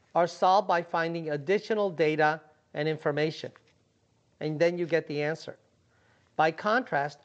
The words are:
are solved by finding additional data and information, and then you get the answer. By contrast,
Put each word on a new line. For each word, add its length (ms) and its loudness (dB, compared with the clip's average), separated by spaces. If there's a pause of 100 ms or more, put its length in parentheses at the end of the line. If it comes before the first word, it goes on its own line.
(140)
are 140 4
solved 400 4
by 140 2
finding 480 -4
additional 600 0
data 520 2 (320)
and 160 -2
information, 600 -2 (920)
and 180 -4
then 180 2
you 80 -2
get 220 -2
the 140 -4
answer. 340 -6 (800)
By 160 4
contrast, 720 -2